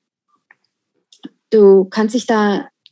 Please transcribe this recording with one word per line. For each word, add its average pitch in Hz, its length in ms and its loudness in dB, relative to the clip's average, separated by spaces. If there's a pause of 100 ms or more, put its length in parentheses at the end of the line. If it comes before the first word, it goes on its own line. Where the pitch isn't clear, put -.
(1500)
du 196 360 4
kannst 214 300 -6
dich 247 120 -8
da 208 420 -4 (240)